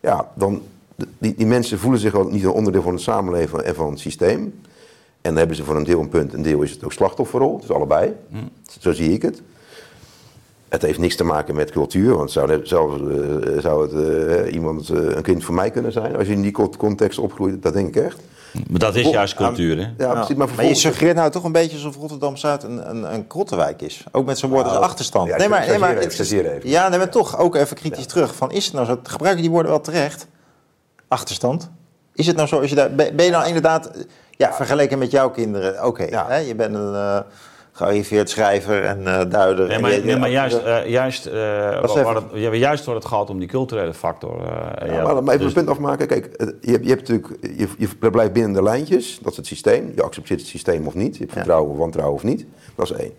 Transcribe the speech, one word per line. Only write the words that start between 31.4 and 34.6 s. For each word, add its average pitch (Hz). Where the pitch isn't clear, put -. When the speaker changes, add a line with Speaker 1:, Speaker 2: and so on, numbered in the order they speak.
Speaker 3:
Is -
het 175
nou 156
zo, 156
als 139
je 143
daar, 139
ben, 147
ben 170
je 180
nou 170
inderdaad... 160
Ja, -
Speaker 1:
Ja. -
Speaker 3:
vergeleken 135